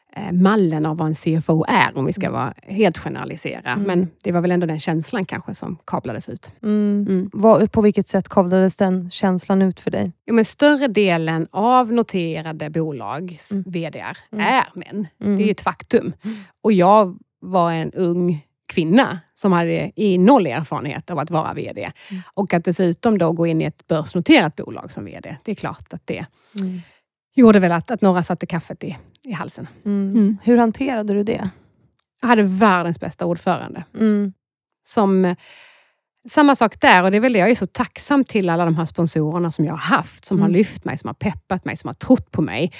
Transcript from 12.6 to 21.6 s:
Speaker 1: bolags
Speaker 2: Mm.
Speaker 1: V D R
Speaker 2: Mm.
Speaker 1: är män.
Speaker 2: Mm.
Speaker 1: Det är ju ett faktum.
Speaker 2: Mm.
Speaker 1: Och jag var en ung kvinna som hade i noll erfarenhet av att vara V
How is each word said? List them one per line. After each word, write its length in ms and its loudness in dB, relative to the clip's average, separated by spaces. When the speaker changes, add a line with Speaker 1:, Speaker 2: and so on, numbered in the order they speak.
Speaker 1:
bolags 840 -6
Speaker 2:
Mm. 160 -4
Speaker 1:
V 260 -6
D 60 -12
R 180 -12
Speaker 2:
Mm. 140 -4
Speaker 1:
är 280 2
män. 340 -10
Speaker 2:
Mm. 140 0
Speaker 1:
Det 60 2
är 20 2
ju 60 2
ett 100 -4
faktum. 520 -2
Speaker 2:
Mm. 140 -8
Speaker 1:
Och 100 2
jag 440 4
var 300 0
en 200 -4
ung 520 -2
kvinna 460 2
som 160 0
hade 440 -2
i 220 0
noll 300 6
erfarenhet 640 -8
av 80 -6
att 120 -6
vara 220 -4
V 220 -10